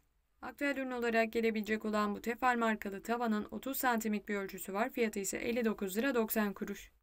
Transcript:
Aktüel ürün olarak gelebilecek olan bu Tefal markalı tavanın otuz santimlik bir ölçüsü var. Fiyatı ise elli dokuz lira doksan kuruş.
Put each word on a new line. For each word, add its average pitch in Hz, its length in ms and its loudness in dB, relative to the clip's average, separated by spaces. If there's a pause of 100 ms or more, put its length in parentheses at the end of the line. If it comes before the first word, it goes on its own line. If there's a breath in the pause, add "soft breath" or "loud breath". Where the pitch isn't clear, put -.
(420)
Aktüel 277 360 -2
ürün 262 140 -2
olarak 226 420 2
gelebilecek 220 520 0
olan 208 300 2
bu 202 60 -6
Tefal 233 360 2
markalı 214 460 0
tavanın 226 480 0
otuz 262 260 -6
santimlik 220 520 0
bir 208 60 0
ölçüsü 190 380 -6
var. 233 160 0
Fiyatı 220 300 0
ise - 180 -4
elli 233 280 0
dokuz 202 320 0
lira 262 180 2
doksan 214 380 2
kuruş. - 380 -8 (120)